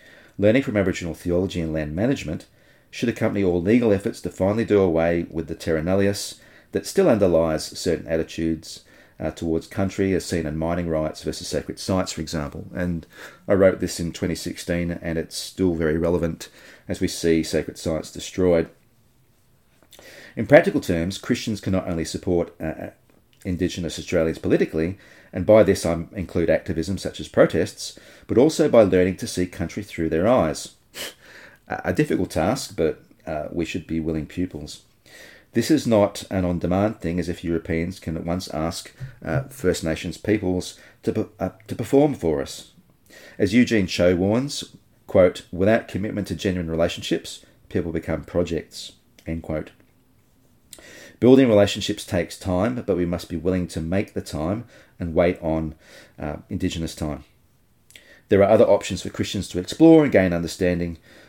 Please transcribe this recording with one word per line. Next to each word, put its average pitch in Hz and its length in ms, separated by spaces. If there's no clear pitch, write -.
Learning 107 240
from 107 140
Aboriginal 90 380
theology 87 460
and 80 120
land 78 240
management 113 500
should - 160
accompany 104 340
all 90 180
legal 113 320
efforts 98 280
to - 100
finally 104 340
do 101 160
away 85 480
with 78 200
the 82 80
terra 80 260
nullius 98 580
that - 160
still 190 220
underlies 85 560
certain - 420
attitudes, 82 800
uh, 78 100
towards 82 380
country, 95 440
as 85 120
seen 85 200
in 76 120
mining 85 320
rights 78 340
versus 78 240
sacred 76 320
sites, 92 340
for - 80
example. 78 540
And 87 320
I 104 80
wrote 95 240
this 90 220
in 85 120
twenty 82 220
sixteen, 87 640
and 82 180
it's - 180
still 92 380
very 80 220
relevant 85 520
as 90 120
we 92 60
see 82 380
sacred 76 340
sites 80 320
destroyed. 85 580
In 113 140
practical 165 320
terms, 87 380
Christians 117 420
can 101 120
not 95 160
only 82 160
support, - 560
uh, 80 280
Indigenous 87 560
Australians 80 380
politically, 92 600
and 90 140
by 107 160
this 90 240
I 82 200
include 85 340
activism 82 480
such - 220
as 78 80
protests, - 680
but 107 120
also 151 300
by 120 140
learning 92 360
to 117 100
see 92 180
country 90 380
through 82 240
their 80 180
eyes. 92 460
A, - 180
a 92 60
difficult 92 380
task, 98 460
but, 80 260
uh, 76 260
we 85 120
should 80 220
be 80 140
willing 78 260
pupils. 76 560
This 113 180
is 151 160
not 104 440
an 92 140
on-demand 90 560
thing, 87 200
as 82 80
if 87 160
Europeans 82 560
can 80 160
at 80 80
once 90 240
ask, - 440
uh, 131 200
First - 400
Nations 80 340
peoples 92 600
to - 80
pe-, 110 140
uh, 92 120
to - 80
perform 139 380
for 78 280
us. - 300
As - 160
Eugene 117 320
Cho 90 300
warns, 113 600
quote, 92 460
"Without 101 340
commitment 98 420
to 95 60
genuine 90 360
relationships, - 760
people 85 240
become 80 320
projects," - 680
end 82 160
quote. - 280
Building 127 280
relationships 104 560
takes 87 320
time, 98 500
but 92 100
we 87 100
must 87 220
be 90 80
willing 90 320
to - 120
make 90 320
the 95 80
time 92 440
and 85 160
wait 90 260
on, 80 360
uh, 76 180
Indigenous 85 440
time. 73 280
There 98 140
are 98 80
other 110 140
options 98 380
for 87 80
Christians 98 380
to 90 120
explore 160 420
and 127 100
gain 92 200
understanding, 85 640